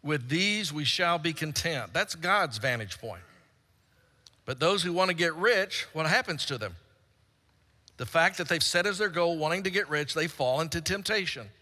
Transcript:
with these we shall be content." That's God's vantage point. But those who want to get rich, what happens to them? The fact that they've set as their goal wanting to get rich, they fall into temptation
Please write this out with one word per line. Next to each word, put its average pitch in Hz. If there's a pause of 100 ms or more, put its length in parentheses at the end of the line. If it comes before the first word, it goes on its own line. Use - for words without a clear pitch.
with 147
these 190
we 151
shall 175
be 160
content." 147
That's 180
God's 170
vantage 113
point. 98 (1200)
But 131
those 175
who 175
want 185
to 175
get 165
rich, 196
what 160
happens 190
to 135
them? 98 (1200)
The 123
fact 165
that 170
they've 170
set 175
as 196
their 208
goal 170
wanting 165
to 190
get 196
rich, 147
they 160
fall 135
into 165
temptation 185 (160)